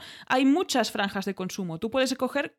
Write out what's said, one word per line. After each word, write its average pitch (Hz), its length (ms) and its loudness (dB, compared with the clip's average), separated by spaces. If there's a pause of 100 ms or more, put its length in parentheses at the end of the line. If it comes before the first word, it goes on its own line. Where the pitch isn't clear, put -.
(280)
Hay 269 180 4
muchas 277 460 4
franjas 196 340 -2
de 202 80 -2
consumo. 180 460 -6
Tú 226 100 -4
puedes 262 220 2
escoger 262 480 -2